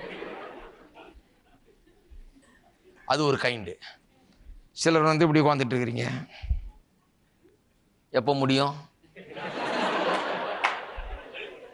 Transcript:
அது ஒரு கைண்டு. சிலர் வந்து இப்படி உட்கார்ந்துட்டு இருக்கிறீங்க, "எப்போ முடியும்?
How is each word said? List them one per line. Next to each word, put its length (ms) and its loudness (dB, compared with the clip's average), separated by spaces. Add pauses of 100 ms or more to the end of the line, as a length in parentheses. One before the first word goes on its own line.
(3000)
அது 160 4
ஒரு 140 4
கைண்டு. 360 -2 (1040)
சிலர் 340 4
வந்து 160 6
இப்படி 160 6
உட்கார்ந்துட்டு 320 4
இருக்கிறீங்க, 320 0 (2000)
"எப்போ 220 4
முடியும்? 400 4 (3000)